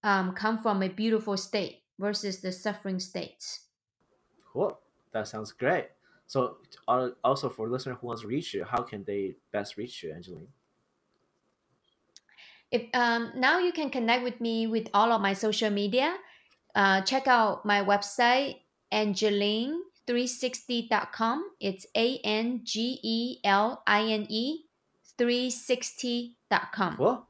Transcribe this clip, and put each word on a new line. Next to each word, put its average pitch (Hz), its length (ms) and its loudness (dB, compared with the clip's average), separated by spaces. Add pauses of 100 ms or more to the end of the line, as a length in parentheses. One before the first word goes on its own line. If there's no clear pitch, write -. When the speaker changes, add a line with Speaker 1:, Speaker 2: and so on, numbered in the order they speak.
Speaker 1:
um, 190 300 2
come 220 280 0
from 202 220 2
a 190 40 0
beautiful 214 480 0
state - 460 -4 (160)
versus 202 440 -4
the 185 100 -4
suffering 190 480 -4
states. - 640 -10 (840)
Speaker 2:
Cool. - 340 -4 (340)
That 107 140 -4
sounds 107 240 -10
great. 151 360 0 (400)
So, 127 300 -2 (300)
uh, 127 220 2 (140)
also 135 260 2
for 110 180 -6
listener 127 280 -4
who 120 120 -12
wants 117 140 -8
to 110 60 -12
reach 113 260 -4
you, 95 120 -4
how 110 180 -2
can 101 200 -10
they 98 320 -4 (160)
best 101 260 -4
reach 120 260 -10
you, 78 100 -8
Angeline? 87 340 -16 (2250)
Speaker 1:
If, 233 120 0 (100)
um, 233 420 2
now 277 240 2
you 359 120 2
can 311 180 -2
connect 240 340 2
with 247 180 -4
me 226 260 0
with 220 260 -2
all 220 180 6
of 226 100 2
my 196 120 2
social 214 360 0
media. 220 480 0 (580)
Uh, 196 260 6
check 262 260 0
out 226 380 4
my 202 160 4
website, 240 760 2 (340)
angeline 214 880 2 (260)
three 247 200 0
sixty 247 600 -4
dot - 260 0
com. 277 360 -2 (100)
It's 190 260 -6 (100)
A 247 280 2
N 226 400 -2
G 233 380 -4
E 233 420 -2
L 202 440 4
I 208 160 4
N 220 260 0
E 262 360 -4 (520)
three 247 320 2
sixty 240 880 -4 (120)
dot - 240 0
com. 185 240 -2
Speaker 2:
Cool. 226 320 2